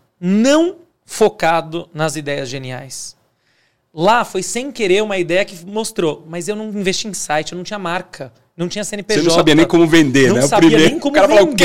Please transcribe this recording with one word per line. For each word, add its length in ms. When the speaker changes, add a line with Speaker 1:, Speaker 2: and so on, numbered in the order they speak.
Speaker 1:
não 560
focado 880
nas 240
ideias 320
geniais. 680
Lá 320
foi 180
sem 280
querer 320
uma 160
ideia 260
que 220
mostrou, 640
mas 200
eu 80
não 120
investi 400
em 60
site, 380
eu 40
não 80
tinha 140
marca, 540
não 120
tinha 160
C 120
N 80
P 100
J. 100
Speaker 2:
Não 100
sabia 200
nem 100
como 220
vender, 420
Speaker 1:
Não 80
Speaker 2:
né? 80
O 40
Speaker 1:
sabia 220
Speaker 2:
primeiro, 220
Speaker 1:
nem 80
como 120
Speaker 2:
o 20
cara 140
falou, 180
Speaker 1:
vender. 180